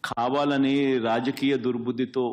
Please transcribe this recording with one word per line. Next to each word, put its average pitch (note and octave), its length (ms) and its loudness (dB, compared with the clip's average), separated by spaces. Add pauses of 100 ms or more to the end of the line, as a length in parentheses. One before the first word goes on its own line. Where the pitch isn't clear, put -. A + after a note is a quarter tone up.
కావాలని C3+ 920 2
రాజకీయ B2 580 0
దుర్బుద్ధితో B2 760 -2